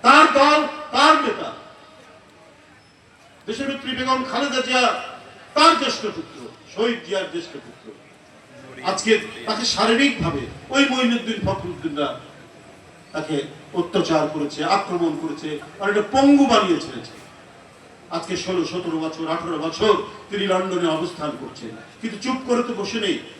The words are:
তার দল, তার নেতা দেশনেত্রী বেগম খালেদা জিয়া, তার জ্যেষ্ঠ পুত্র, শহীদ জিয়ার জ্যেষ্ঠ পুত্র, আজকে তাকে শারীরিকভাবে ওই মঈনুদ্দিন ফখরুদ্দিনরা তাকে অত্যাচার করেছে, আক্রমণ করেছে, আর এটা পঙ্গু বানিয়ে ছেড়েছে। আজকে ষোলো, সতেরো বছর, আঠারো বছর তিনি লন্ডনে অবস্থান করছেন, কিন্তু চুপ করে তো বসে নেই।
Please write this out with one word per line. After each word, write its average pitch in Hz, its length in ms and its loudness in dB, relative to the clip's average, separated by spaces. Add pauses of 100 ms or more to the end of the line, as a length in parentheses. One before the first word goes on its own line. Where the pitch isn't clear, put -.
তার 294 220 10 (120)
দল, 302 220 6 (340)
তার 302 220 6 (100)
নেতা 175 240 -4 (2000)
দেশনেত্রী 269 500 -6
বেগম 254 220 0 (120)
খালেদা 254 360 -2
জিয়া, 247 180 4 (720)
তার 320 260 8
জ্যেষ্ঠ 247 220 -4 (120)
পুত্র, - 220 -12 (360)
শহীদ 226 340 -2
জিয়ার 190 260 -4
জ্যেষ্ঠ 165 200 -8 (120)
পুত্র, 117 200 -20 (1040)
আজকে - 220 0 (360)
তাকে 220 160 -4 (100)
শারীরিকভাবে 220 680 2 (340)
ওই 277 160 6
মঈনুদ্দিন 233 540 0
ফখরুদ্দিনরা 160 640 -4 (1040)
তাকে 156 220 -4 (440)
অত্যাচার 165 440 2 (120)
করেছে, 143 240 -4 (160)
আক্রমণ 170 460 0
করেছে, 151 280 -8 (320)
আর 196 100 -2
এটা 208 120 2 (120)
পঙ্গু 277 360 8
বানিয়ে 190 340 4
ছেড়েছে। - 300 -12 (1000)
আজকে 175 180 -4 (100)
ষোলো, 185 180 0 (100)
সতেরো 170 340 -4
বছর, 160 200 -6 (100)
আঠারো 170 300 -4
বছর 202 280 2 (360)
তিনি 202 220 -2
লন্ডনে 185 360 0 (100)
অবস্থান - 340 -6 (100)
করছেন, 117 320 -14 (260)
কিন্তু 220 240 -6
চুপ 262 240 -2
করে 240 200 2
তো 233 140 -6
বসে 220 240 -4
নেই। 175 120 0 (220)